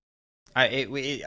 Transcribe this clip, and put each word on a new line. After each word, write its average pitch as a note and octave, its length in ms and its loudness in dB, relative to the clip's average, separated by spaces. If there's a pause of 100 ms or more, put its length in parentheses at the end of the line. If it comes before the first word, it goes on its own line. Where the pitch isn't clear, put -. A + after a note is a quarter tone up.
(560)
I, B2+ 100 6
it, C3 260 0
it, C3+ 340 -4